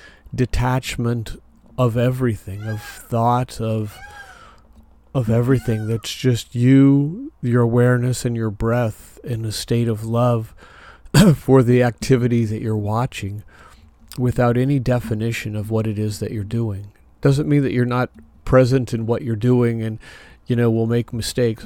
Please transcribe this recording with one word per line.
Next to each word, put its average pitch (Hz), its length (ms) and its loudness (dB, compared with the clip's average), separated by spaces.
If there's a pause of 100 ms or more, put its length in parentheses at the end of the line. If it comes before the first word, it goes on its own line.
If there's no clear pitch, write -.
(340)
detachment 120 1080 -2 (380)
of 120 180 2
everything, 120 680 -2
of 107 180 -6
thought, 120 800 -4
of, 110 340 -4 (1200)
of 120 160 -2
everything. 117 580 0
That's 113 240 -6
just - 440 -2
you, 139 760 4 (120)
your 120 180 2
awareness, 123 640 2
and 120 100 -2
your 113 140 -2
breath 113 720 -4
in 113 220 -6
a 107 60 -6
state 117 360 -2
of 110 160 -4
love 117 520 0 (580)
<clears throat> 165 220 6
for 131 280 4
the 123 200 4
activity 120 640 0
that 107 160 -6
you're 110 160 -4
watching, 104 680 -4 (720)
without 120 400 0
any 139 220 2
definition 113 760 -4
of 107 140 -6
what 110 180 0
it 104 100 -4
is 107 220 -4
that 104 120 -6
you're 107 120 -6
doing. 101 480 -6 (300)
Doesn't 143 280 2
mean 143 140 2
that 131 80 -2
you're 123 140 0
not 123 240 -2 (360)
present 127 480 4
in 113 120 -4
what 117 160 -2
you're 113 140 -4
doing 117 460 2
and, 110 180 -6 (480)
you 123 80 -2
know, 117 140 2
will 113 180 2
make 120 260 -2
mistakes. 117 520 -4